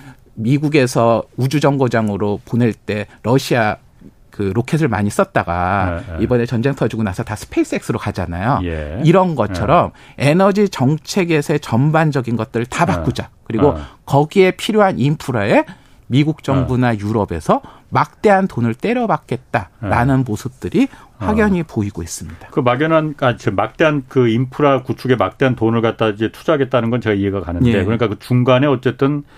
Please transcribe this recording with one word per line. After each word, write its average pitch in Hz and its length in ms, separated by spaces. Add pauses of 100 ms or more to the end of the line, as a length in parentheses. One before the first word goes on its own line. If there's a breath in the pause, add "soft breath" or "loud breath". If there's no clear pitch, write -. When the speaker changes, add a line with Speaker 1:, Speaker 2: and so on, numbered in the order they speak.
(360 loud breath)
Speaker 1:
미국에서 127 880 (140)
우주정거장으로 120 1080
보낼 117 280
때 104 340 (160 loud breath)
러시아 117 540 (540)
그 98 240
로켓을 147 320
많이 104 220
썼다가 90 960
Speaker 2:
네, 85 100
네. 95 60
Speaker 1:
이번에 117 220
전쟁 123 280
터지고 113 300
나서 98 200
다 110 120
스페이스X로 - 640
가잖아요. 92 640
Speaker 2:
예. 80 400
Speaker 1:
이런 175 320
것처럼 104 560 (280 loud breath)
Speaker 2:
예. 135 100
Speaker 1:
에너지 196 400
정책에서의 156 920
전반적인 139 760
것들을 113 300
다 - 180
Speaker 2:
네. 185 80
Speaker 1:
바꾸자. - 360 (140)
그리고 131 300
Speaker 2:
네. 76 80 (240 loud breath)
Speaker 1:
거기에 180 460
필요한 202 460
인프라에 135 680 (420 loud breath)
미국 147 360
정부나 127 500
Speaker 2:
네. 104 60
Speaker 1:
유럽에서 104 640 (280 loud breath)
막대한 190 580
돈을 117 280
때려박겠다라는 131 1400
Speaker 2:
네. 131 80
Speaker 1:
모습들이 107 640
Speaker 2:
네. - 0 (300 loud breath)
Speaker 1:
확연히 208 440
Speaker 2:
어. - 60
Speaker 1:
보이고 101 340
있습니다. 85 500
Speaker 2:
그 156 100
막연한, 156 580
아, 123 160
저 - 160
막대한 135 560
그 123 220
인프라 131 540
구축에 123 340
막대한 113 400
돈을 113 240
갖다 113 280
이제 107 220
투자하겠다는 127 600
건 123 100
제가 107 140
이해가 98 260
가는데 87 320
Speaker 1:
예. 95 100
Speaker 2:
그러니까 113 240
그 101 120
중간에 127 480
어쨌든 135 560 (140 loud breath)